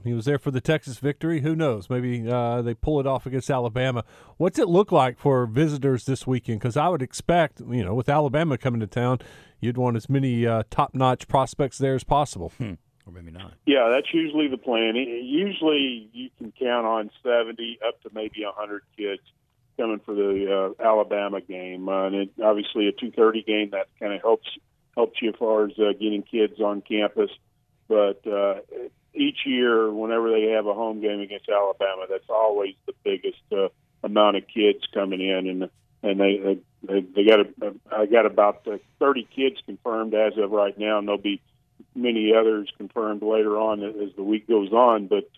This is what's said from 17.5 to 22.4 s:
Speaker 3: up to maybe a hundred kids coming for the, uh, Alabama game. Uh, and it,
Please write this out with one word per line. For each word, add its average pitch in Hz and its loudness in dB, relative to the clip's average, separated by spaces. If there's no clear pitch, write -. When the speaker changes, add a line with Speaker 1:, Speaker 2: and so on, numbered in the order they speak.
Speaker 3:
up 117 -6
to 107 -18
maybe 104 -8
a 101 -8
hundred 104 -10
kids 101 -6
coming 113 -2
for 107 -10
the, 98 0
uh, - -12
Alabama 104 2
game. 92 -10
Uh, 95 0
and 98 -2
it, 98 -2